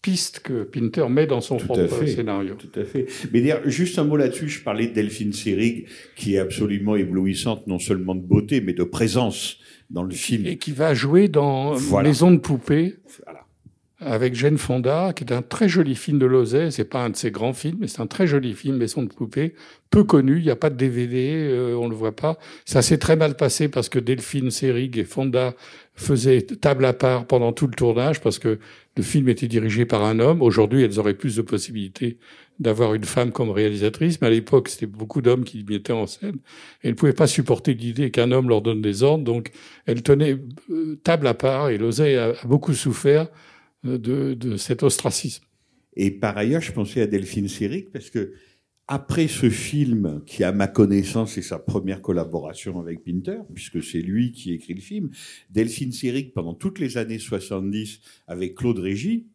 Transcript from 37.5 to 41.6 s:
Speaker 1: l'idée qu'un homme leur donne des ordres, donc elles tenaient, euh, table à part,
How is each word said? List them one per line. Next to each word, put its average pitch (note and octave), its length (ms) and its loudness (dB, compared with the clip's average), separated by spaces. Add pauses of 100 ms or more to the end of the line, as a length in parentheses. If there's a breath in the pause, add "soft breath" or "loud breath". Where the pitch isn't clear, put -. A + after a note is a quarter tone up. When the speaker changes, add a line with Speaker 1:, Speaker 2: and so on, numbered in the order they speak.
Speaker 1:
l'idée A#2+ 360 -4
qu'un A#2+ 220 2
homme B2+ 160 2
leur A2 140 4
donne A2 200 0
des G#2 220 0
ordres, D3+ 180 4
donc A#2 300 -2 (340 loud breath)
elles A#2 160 -2
tenaient, C#3+ 360 4 (320)
euh, D#3 340 -4
table D#3 240 2
à A2+ 60 2
part, C3+ 340 0